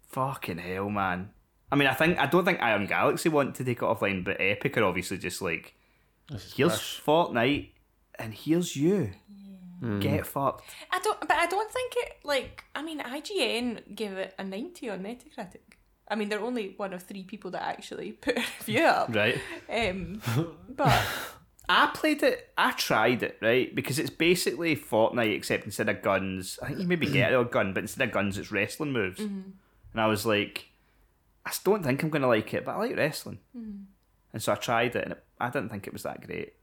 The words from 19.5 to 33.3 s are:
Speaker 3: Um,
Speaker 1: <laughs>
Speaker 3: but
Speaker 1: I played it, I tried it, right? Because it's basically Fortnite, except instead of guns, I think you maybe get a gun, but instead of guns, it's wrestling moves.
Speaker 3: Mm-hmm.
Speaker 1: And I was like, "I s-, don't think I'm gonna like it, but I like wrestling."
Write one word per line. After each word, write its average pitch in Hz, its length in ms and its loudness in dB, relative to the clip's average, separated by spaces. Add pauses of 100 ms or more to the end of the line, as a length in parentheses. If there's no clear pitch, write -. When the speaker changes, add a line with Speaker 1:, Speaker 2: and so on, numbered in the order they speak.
Speaker 3:
Um, 190 520 -4 (440)
Speaker 1:
<laughs> - 80 -20
Speaker 3:
but 254 320 4 (600)
Speaker 1:
I 196 240 6
played 302 300 2
it, - 340 2
I 226 160 4
tried 120 500 4
it, - 200 -4
right? 117 320 4
Because 127 240 0
it's 135 100 0
basically 165 680 2
Fortnite, 110 600 4
except - 300 -2
instead 107 240 -2
of 92 100 -2
guns, 95 640 0
I 123 60 -8
think 143 120 -6
you 185 60 -2
maybe 165 240 0
get 95 240 4
a 123 100 4
gun, 104 300 0
but 101 100 -2
instead 127 240 -2
of - 60 -8
guns, 101 240 0
it's - 120 -10
wrestling 156 420 -2
moves. 101 280 -2
Speaker 3:
Mm-hmm. 196 300 -8 (420)
Speaker 1:
And 113 80 -2
I 110 60 4
was 107 200 2
like, 104 400 0 (800)
"I - 40 -8
s-, - 100 -4
don't 196 220 2
think 139 200 0
I'm 160 80 0
gonna 147 180 0
like 110 240 2
it, - 140 -2
but 131 100 -4
I - 20 -4
like 226 180 -2
wrestling." 123 420 -2 (180)